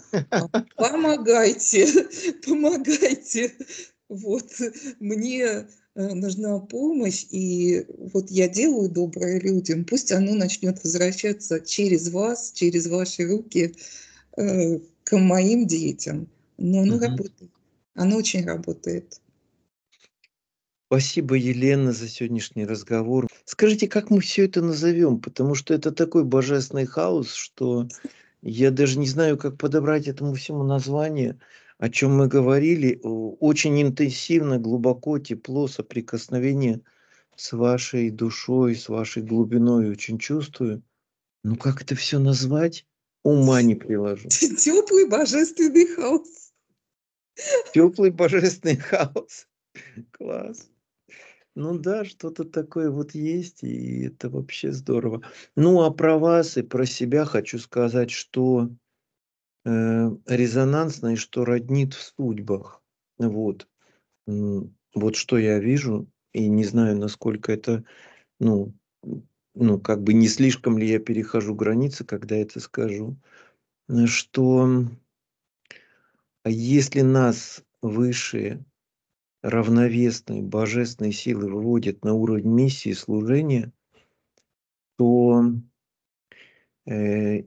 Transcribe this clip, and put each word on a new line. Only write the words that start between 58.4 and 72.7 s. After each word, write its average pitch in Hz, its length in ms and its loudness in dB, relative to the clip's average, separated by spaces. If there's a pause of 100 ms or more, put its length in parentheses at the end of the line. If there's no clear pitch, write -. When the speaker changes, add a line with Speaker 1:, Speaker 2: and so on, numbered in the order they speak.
Speaker 2:
э, 113 440 0 (180)
резонансно 131 840 0
и 113 40 -2
что 123 280 -4
роднит 131 480 0
в - 100 -16
судьбах. 104 800 -6 (360)
Вот. 107 480 -4 (600)
М, 104 480 -4 (200)
вот 110 200 0
что - 220 -2
я 107 220 2
вижу, 117 500 -2 (240)
и 110 160 0
не 107 160 4
знаю, 107 320 2
насколько 104 560 -6
это, 113 320 -4 (540)
ну, 104 340 0 (840)
ну, 107 240 2
как 104 240 -2
бы 107 100 4
не 113 140 6
слишком 120 500 2
ли 110 120 -2
я 110 100 2
перехожу 107 560 -4
границы, 117 500 -2
когда 104 300 -6
это 107 240 -4
скажу, 113 580 -8 (720)